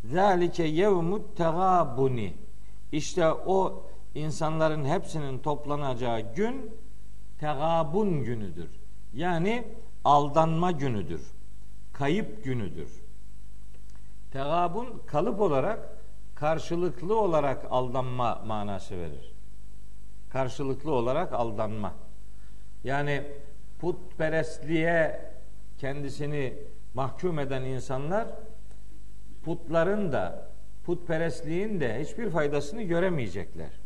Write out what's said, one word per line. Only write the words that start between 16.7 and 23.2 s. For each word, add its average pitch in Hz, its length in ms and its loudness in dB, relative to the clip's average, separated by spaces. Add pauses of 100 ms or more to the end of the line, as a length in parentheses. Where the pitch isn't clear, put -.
olarak 147 500 2
aldanma 123 760 0
manası 104 520 0
verir. 76 360 -2 (960)
Karşılıklı 135 640 0
olarak 135 400 2
aldanma. 107 600 0 (920)
Yani 143 380 0 (580)